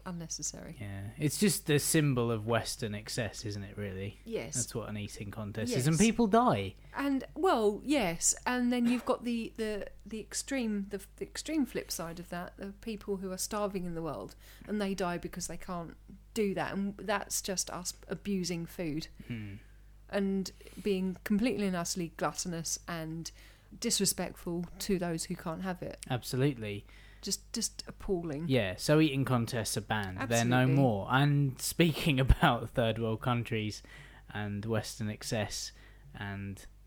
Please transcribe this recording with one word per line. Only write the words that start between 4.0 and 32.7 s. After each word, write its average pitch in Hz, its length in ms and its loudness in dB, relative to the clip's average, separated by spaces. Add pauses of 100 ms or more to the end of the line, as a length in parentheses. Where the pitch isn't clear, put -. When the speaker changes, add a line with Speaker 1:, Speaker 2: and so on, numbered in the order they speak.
Speaker 1:
Yes. 185 300 -6
Speaker 2:
That's 123 200 -4
what 107 140 -6
an 107 80 -6
eating 104 340 -8
contest 110 440 -4
is, 127 120 2
and 160 100 4
Speaker 1:
Yes. 196 80 8
Speaker 2:
people 226 220 6
die. 185 480 4 (200)
Speaker 1:
And, 269 280 0 (100)
well, 254 500 2
yes, 214 520 2 (100)
and 247 280 2
then 240 140 2
you've 240 180 2
got - 180 0
the, 233 340 -2
the, 214 300 -4 (180)
the 214 140 -8
extreme, 214 720 -2
the, 202 100 -6 (180)
the 202 80 -8
extreme 302 400 0
flip - 260 -4
side 170 280 -6
of 175 100 -12
that, 175 280 -8
the 196 240 -10
people 208 360 -4
who 190 140 -6
are 185 60 -6
starving 202 480 -2
in 175 100 -4
the 160 80 -4
world, 127 320 -6 (320)
and 208 140 -2
they 196 120 0
die 175 240 0
because 175 300 -6
they 165 100 -8
can't 175 380 -8 (380)
do 202 220 2
that, 160 180 0
and 196 240 -2
that's 202 440 -2
just - 300 -2
us 175 220 -6 (160)
abusing 180 580 -2
food. 160 400 -4 (200)
Speaker 2:
Hmm. 107 260 -6 (580)
Speaker 1:
And 196 400 0 (300)
being 190 420 0
completely 208 440 2
and 185 80 0
utterly 170 420 -2
gluttonous 165 720 -2
and 160 420 -6 (500)
disrespectful 180 880 -2 (140)
to 190 180 2
those 170 280 -2
who 185 100 -6
can't 170 260 -6
have 185 220 -6
it. - 260 -10
Speaker 2:
Absolutely. 120 760 0 (380)
Speaker 1:
Just, - 320 -6
just - 340 -4
appalling. 170 600 -4
Speaker 2:
Yeah, 110 300 4
so 151 220 6
eating 139 240 4
contests 120 540 0
are 110 40 -2
banned. 98 360 -2 (100)
They're 117 180 4
no 123 160 6
Speaker 1:
Absolutely. 131 200 6
Speaker 2:
more. 110 300 4
And 143 500 4
speaking 156 580 4
<laughs> - 0 -
about 120 520 6